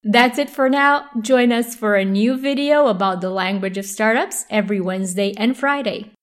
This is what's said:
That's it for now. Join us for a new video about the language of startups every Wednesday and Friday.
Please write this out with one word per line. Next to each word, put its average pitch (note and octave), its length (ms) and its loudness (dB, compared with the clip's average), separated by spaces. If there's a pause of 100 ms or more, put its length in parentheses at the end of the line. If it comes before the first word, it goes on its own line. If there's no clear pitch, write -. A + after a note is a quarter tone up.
That's A#3+ 380 2
it C#4+ 100 -2
for C4 200 0
now. C#4+ 400 2 (100)
Join B3 320 2
us A#3 240 -2
for G#3 200 0
a G3 100 2
new G#3+ 320 0
video C#4+ 500 2
about F#3+ 320 0
the F#3 120 -4
language F#3+ 460 -4
of G3 80 -8
startups A3 640 -2
every G3+ 300 -2
Wednesday F#3+ 560 -2
and A#3 220 -2
Friday. C#4 640 -4